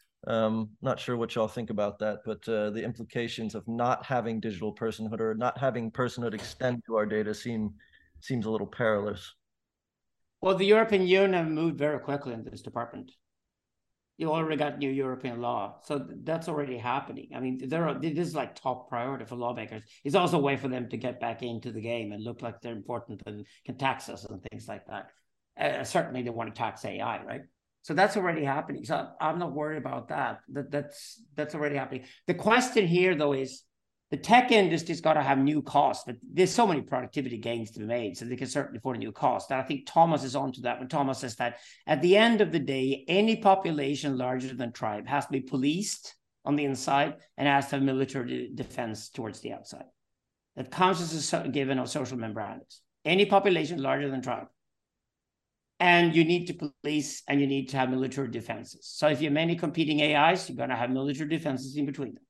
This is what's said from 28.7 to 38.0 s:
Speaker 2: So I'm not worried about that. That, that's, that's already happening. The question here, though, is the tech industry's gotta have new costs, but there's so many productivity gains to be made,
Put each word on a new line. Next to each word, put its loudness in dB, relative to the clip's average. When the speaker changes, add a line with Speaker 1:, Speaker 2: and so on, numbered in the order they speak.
Speaker 2:
So -2
I'm 0
not -4
worried -4
about -8
that. -4
That, -8
that's, -8
that's -6
already -2
happening. -6
The 2
question 4
here, 6
though, 2
is -4
the 0
tech 6
industry's 4
gotta 4
have 4
new 4
costs, 2
but -8
there's 2
so 6
many 2
productivity -4
gains -4
to -16
be -8
made, -4